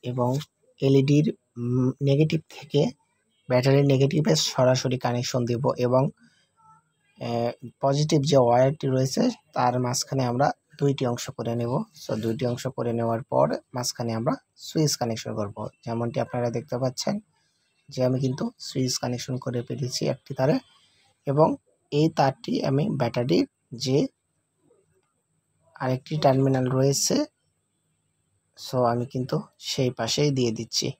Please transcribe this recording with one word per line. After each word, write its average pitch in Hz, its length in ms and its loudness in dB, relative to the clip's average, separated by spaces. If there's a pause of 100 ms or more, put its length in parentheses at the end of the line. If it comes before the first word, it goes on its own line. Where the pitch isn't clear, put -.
এবং 123 260 0 (500)
এলইডির, 139 460 6 (300)
উম, 123 320 0 (140)
negative 151 380 2 (160)
থেকে - 240 -2 (680)
ব্যাটারির 135 440 4
নেগেটিভে 147 400 2 (200)
সরাসরি 127 460 2
connection 123 420 -2 (100)
দেব, 120 140 -2 (220)
এবং, 127 160 4 (1160)
আহ, 117 320 -2 (340)
positive 151 340 2 (120)
যে 139 160 6
ওয়্যারটি 131 480 4
রয়েছে 131 280 0 (300)
তার 123 280 0
মাঝখানে 127 520 -2
আমরা 127 160 2 (320)
দুইটি 139 260 0
অংশ 123 180 -4 (120)
করে 117 240 -6
নেব। 120 120 -4 (300)
So, - 80 -12 (140)
দুইটি 113 260 -2
অংশ 120 140 -6 (120)
করে 120 220 -4
নেওয়ার 117 320 -2
পর 131 160 4 (300)
মাঝখানে 120 420 -4
আমরা 127 160 -2 (320)
সুইচ 156 340 0
connection 117 380 -4
করব। 104 180 -6 (280)
যেমনটি 117 400 -4
আপনারা 120 320 -4
দেখতে 120 260 -6
পাচ্ছেন 131 320 -4 (720)
যে - 200 -10
আমি 127 160 0
কিন্তু 131 200 -2 (220)
সুইচ 131 360 -2
connection 127 320 -6 (100)
করে 123 240 -4
ফেলেছি 127 340 -6 (120)
একটি - 200 -14
তারে, 135 220 2 (720)
এবং 147 220 4 (440)
এই 147 140 4 (120)
তারটি 135 340 0 (180)
আমি 139 140 2 (160)
ব্যাটারির 127 460 0 (380)
যে 131 140 2 (1800)
আরেকটি 127 320 -4 (100)
terminal 135 420 4 (100)
রয়েছে, 135 400 2 (1400)
so, - 180 -8 (160)
আমি 120 200 -2
কিন্তু 127 240 -4 (360)
সেই 127 260 2
পাশেই 143 400 0
দিয়ে 120 200 2
দিচ্ছি। - 280 -4 (120)